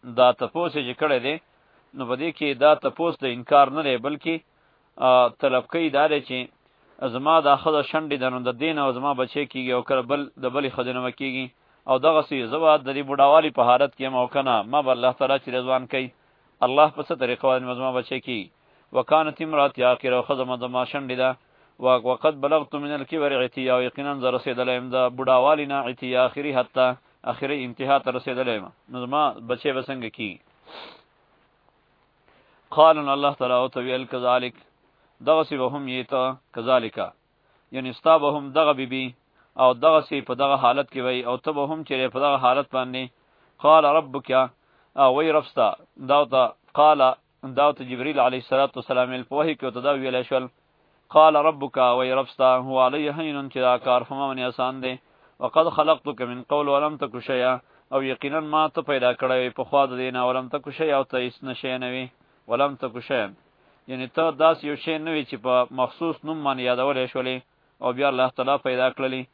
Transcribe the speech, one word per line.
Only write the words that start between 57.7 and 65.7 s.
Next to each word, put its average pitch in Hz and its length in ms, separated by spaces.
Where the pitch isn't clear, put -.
او 135 120
یقیناً 139 360
ما 156 280
ته 160 140
پیدا 127 320
کړی 127 240
وی 127 120
پخوا 135 360
د 127 140
دې 127 140
نه، 127 120
ولم 127 220
تک 143 300
شیئا، 151 200
او 135 60
ته 131 140
هیڅ 123 260
نه 131 100
شی 127 240
نه 127 160
وی، 127 120
ولم 135 280
تک 120 320
شیئا. 117 200
یعنی 127 200
ته 160 240
داسې 156 320
یو 147 120
شی 156 220
نه 160 140
وي 151 140
چې 135 100
په 127 80